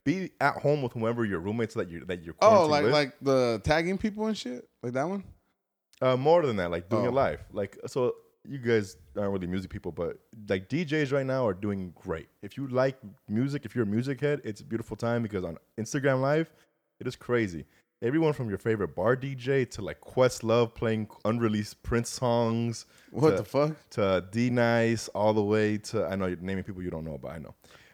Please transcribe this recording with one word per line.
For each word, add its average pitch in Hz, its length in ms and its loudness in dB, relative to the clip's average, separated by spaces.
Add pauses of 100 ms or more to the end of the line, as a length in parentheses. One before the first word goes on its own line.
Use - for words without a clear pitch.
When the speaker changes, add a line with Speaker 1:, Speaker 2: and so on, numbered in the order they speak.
Speaker 1:
be 175 360 -2
at 139 180 2
home 147 240 0
with 120 120 -4
whoever 117 320 0
your 95 140 -2
roommates 107 360 -4
that 92 140 -4
you, 82 160 -12
that 90 180 -6
you're 82 180 -12
Speaker 2:
Oh, 196 260 8
Speaker 1:
quarantined 151 40 2
Speaker 2:
like, 147 120 4
Speaker 1:
with. 123 100 4
Speaker 2:
like 147 280 2
the 127 420 4
tagging 165 340 2
people 214 300 -4
and 214 100 -4
shit? 247 300 -10 (160)
Like 123 100 -6
that 135 160 0
one? 196 140 -6 (760)
Speaker 1:
Uh, 127 160 4
more 156 280 6
than 113 120 0
that, 87 140 0
like, 87 180 -4
doing 113 160 2
it 120 40 0
Speaker 2:
Oh. - 40 0
Speaker 1:
live. 98 380 0
Like, 101 260 -6 (100)
so 123 280 0 (320)
you 139 120 -10
guys 113 380 0 (200)
aren't 101 160 -2
really 92 140 -4
music 92 240 -4
people, 95 200 -8
but, 82 280 -6 (280)
like, 95 220 -2
D 165 160 -2
Js 143 260 -2
right 135 140 0
now 131 220 0
are 98 60 2
doing 95 420 -4
great. 82 320 -6 (160)
If 101 140 -14
you 139 100 -6
like 131 300 0 (300)
music, 135 380 -2
if 107 100 -14
you're 120 100 2
a - 20 0
music 123 340 -2
head, 147 220 0
it's 107 180 -10
a - 40 -20
beautiful 110 320 -6
time 117 260 0
because 98 200 -4
on 82 140 -8 (220)
Instagram 131 420 0
Live, 151 300 0 (480)
it 120 80 -10
is 120 80 -6
crazy. 98 500 -2 (380)
Everyone 151 300 2
from 123 160 -6
your 95 80 -2
favorite 104 380 -2
bar 110 200 4
D 135 200 -6
J 131 300 0
to, - 180 -10
like, 76 180 -8
Questlove 120 720 2
playing 110 340 -2 (160)
unreleased 107 600 0
Prince 117 260 -2
songs 117 760 0 (240)
Speaker 2:
What 143 180 4
Speaker 1:
to, - 60 4
Speaker 2:
the 170 80 -2
fuck? 147 300 0 (180)
Speaker 1:
to 95 400 2
D-Nice, 117 800 2
all 107 260 2
the 107 80 4
way 107 340 2
to, 101 300 -4
I 95 80 -4
know 98 100 -2
you're 90 120 -2
naming 92 260 -6
people 92 180 -12
you 90 80 -6
don't 80 160 -6
know, 76 140 -8
but 65 140 -12
I 82 40 -12
know. - 160 -14 (400)